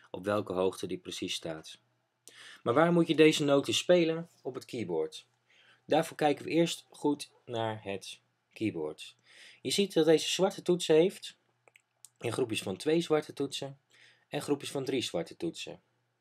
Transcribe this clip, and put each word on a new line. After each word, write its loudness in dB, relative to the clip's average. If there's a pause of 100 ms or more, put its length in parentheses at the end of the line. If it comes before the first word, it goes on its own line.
(100)
op -12
welke -2
hoogte 0
die -8
precies -8
staat. -12 (840)
Maar 0
waar 6
moet 4
je 0
deze 6
noten 2
spelen 2 (120)
op -8
het -12
keyboard? -6 (580)
Daarvoor 0
kijken 0
we -8
eerst 0
goed -4 (140)
naar -4
het -10 (320)
keyboard. -6 (460)
Je -6
ziet 0
dat 4
deze 6
zwarte 0
toetsen 2
heeft, 2 (840)
in -4
groepjes -2
van -6
twee 0
zwarte -2
toetsen -8 (480)
en -6
groepjes -4
van -4
drie 0
zwarte -6
toetsen. -8 (380)